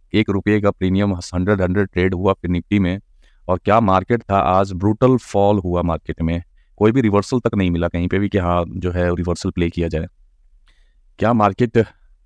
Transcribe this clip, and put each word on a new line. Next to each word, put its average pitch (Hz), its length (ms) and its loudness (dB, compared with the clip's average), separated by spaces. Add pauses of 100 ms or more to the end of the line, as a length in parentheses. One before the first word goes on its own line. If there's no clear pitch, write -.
(140)
एक 104 160 2
रुपये 101 320 0
का 101 100 2
प्रीमियम 95 440 0
हंड्रेड, 92 460 -2
हंड्रेड 92 260 0
ट्रेड 92 260 0
हुआ 95 200 0
फिर 87 180 -6
निफ्टी 90 280 0
में। 92 200 0 (480)
और 92 100 0
क्या 104 220 2
मार्केट 98 520 0
था 98 60 2
आज, 95 360 2
ब्रूटल 110 440 2
फॉल 101 420 0
हुआ 87 220 -2
मार्केट 82 400 -4
में, 85 220 -2 (340)
कोई 107 140 4
भी 131 100 2
रिवर्सल 101 380 2
तक 113 160 -2
नहीं 92 160 2
मिला 87 160 0
कहीं 87 200 -2
पे 92 120 0
भी 101 100 -2
कि 104 80 0
हाँ 87 320 0
जो 90 220 -6
है 87 240 0
रिवर्सल 87 340 -4
प्ले 87 200 -2
किया 85 180 -2
जाए। 80 200 -4 (1120)
क्या 110 140 2
मार्केट, 113 440 0 (480)